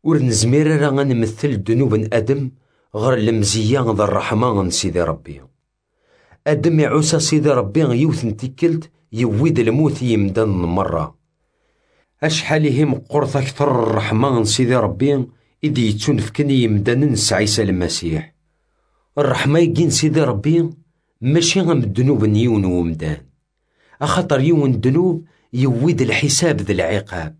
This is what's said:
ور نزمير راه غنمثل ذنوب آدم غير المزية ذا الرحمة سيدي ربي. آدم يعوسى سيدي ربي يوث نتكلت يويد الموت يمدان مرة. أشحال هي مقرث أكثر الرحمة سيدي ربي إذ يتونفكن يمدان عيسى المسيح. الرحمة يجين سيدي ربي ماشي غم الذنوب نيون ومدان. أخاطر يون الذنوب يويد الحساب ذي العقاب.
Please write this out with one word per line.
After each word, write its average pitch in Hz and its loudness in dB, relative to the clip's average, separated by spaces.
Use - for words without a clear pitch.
ور 156 2
نزمير 131 2
راه 151 0
غنمثل 131 -2
ذنوب 117 2
آدم 127 -2
غير 123 0
المزية 110 0
ذا 101 0
الرحمة 101 0
سيدي 85 -2
ربي. 78 -6
آدم 156 2
يعوسى 156 2
سيدي 156 2
ربي 123 0
يوث 143 0
نتكلت 147 -4
يويد 113 0
الموت 127 2
يمدان 110 0
مرة. 87 -2
أشحال 156 -2
هي 139 2
مقرث 139 -2
أكثر 135 0
الرحمة 110 0
سيدي 117 0
ربي 123 0
إذ 151 -2
يتونفكن 123 -2
يمدان 120 2
عيسى 107 0
المسيح. 87 -4
الرحمة 143 0
يجين 156 2
سيدي 156 0
ربي 151 0
ماشي 165 0
غم 165 2
الذنوب 117 0
نيون 107 2
ومدان. 82 -2
أخاطر 156 0
يون 143 2
الذنوب 160 0
يويد 131 0
الحساب 139 0
ذي 101 -2
العقاب. 92 -4